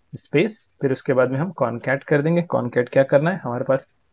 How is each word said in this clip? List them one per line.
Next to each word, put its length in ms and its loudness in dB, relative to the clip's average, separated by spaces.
space, 460 -2
फिर 100 0
उसके 220 -2
बाद 180 4
में 80 -2
हम 120 -4
concat 520 -4
कर 180 2
देंगे। 220 0
concat 460 -2
क्या 140 4
करना 280 2
है, 120 -6
हमारे 200 -4
पास 240 -2